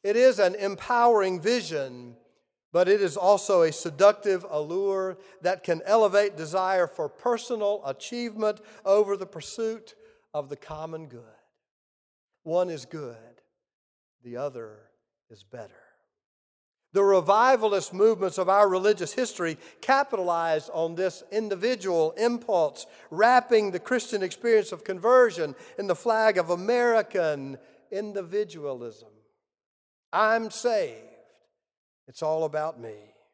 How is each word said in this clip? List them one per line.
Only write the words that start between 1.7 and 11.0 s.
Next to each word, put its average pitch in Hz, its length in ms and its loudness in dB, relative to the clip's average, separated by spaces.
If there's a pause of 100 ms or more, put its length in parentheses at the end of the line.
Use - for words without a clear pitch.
but 180 160 4
it 202 120 4
is 180 160 0
also 196 460 4
a 160 100 4
seductive 190 760 2
allure 185 720 -4 (220)
that 180 200 -2
can 165 220 -4
elevate 202 520 2
desire 180 520 -2
for 156 200 -8
personal 214 800 -4
achievement 214 720 -6 (240)
over 196 320 2
the 185 120 -10
pursuit 220 640 -10 (400)
of 143 160 -8
the 143 80 -12
common 160 500 -14